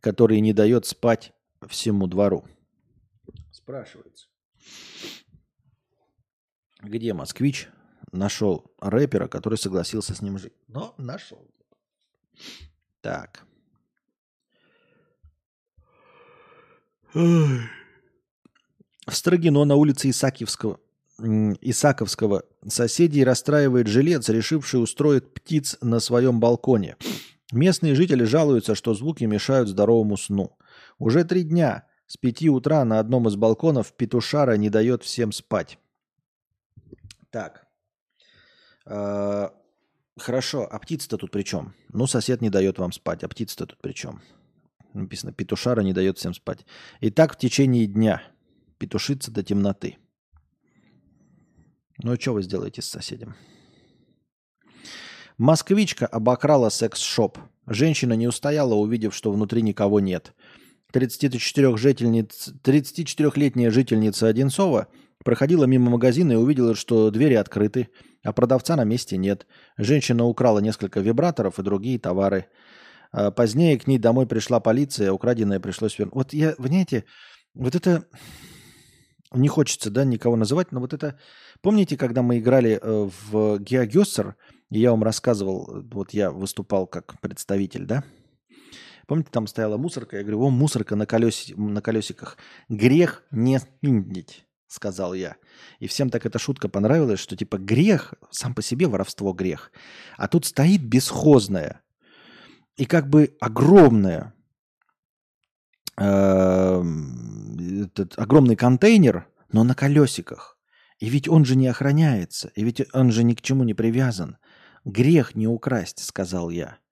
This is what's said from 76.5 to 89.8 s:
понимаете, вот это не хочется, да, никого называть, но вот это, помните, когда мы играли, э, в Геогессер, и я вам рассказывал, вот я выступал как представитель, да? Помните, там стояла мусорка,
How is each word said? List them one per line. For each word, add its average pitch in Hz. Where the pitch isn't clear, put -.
понимаете, 131
вот 127
это 175
не 131
хочется, -
да, 123
никого 120
называть, 120
но 131
вот 123
это, 143
помните, 196
когда 127
мы 120
играли, 117
э, 107
в 107
Геогессер, 117
и -
я 120
вам 110
рассказывал, 101
вот 98
я 101
выступал 95
как -
представитель, 98
да? 117
Помните, 151
там 110
стояла 107
мусорка, 127